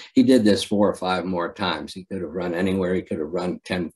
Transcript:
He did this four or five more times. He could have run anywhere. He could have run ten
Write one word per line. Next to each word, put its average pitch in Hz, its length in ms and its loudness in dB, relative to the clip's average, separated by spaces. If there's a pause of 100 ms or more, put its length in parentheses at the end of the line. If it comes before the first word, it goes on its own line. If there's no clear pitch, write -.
(140)
He 131 80 6
did 120 240 6
this 98 180 4
four 101 240 2
or 90 60 2
five 92 320 -2
more 87 260 -2
times. 80 400 -6
He 92 120 -14
could 95 180 -8
have 80 80 -8
run 87 240 -4
anywhere. 92 400 0
He 90 80 0
could - 160 -6
have 78 140 -6
run 90 320 -4
ten 90 320 -4